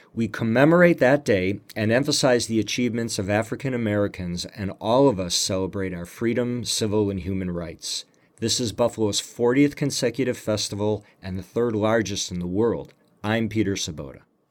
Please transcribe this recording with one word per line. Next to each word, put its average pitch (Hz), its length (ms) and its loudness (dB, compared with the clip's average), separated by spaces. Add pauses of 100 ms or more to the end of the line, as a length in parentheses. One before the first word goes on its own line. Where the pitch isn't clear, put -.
(140)
We 113 160 -2
commemorate 160 680 6
that 139 260 4
day 98 340 2 (160)
and 110 160 2
emphasize 127 560 2
the 110 140 2
achievements 117 580 -2
of 95 100 -2
African 117 440 -2
Americans, 101 720 -2
and 98 340 -6
all 127 300 4
of 95 100 0
us 90 160 -4
celebrate 95 580 -2
our 87 120 -8
freedom, 120 580 -2
civil, 107 460 0
and 98 100 -4
human 92 320 -4
rights. 82 540 -8 (340)
This 110 200 -2
is 117 120 -2
Buffalo's 110 480 0
fortieth 135 560 2
consecutive 127 600 -2
festival 104 680 -4 (200)
and 95 160 -8
the - 20 -8
third 117 340 -2
largest 107 540 0
in 90 80 -6
the 87 80 -4
world. 92 480 -2 (300)
I'm 110 260 0
Peter 104 240 0
Sabota. 76 460 -8 (320)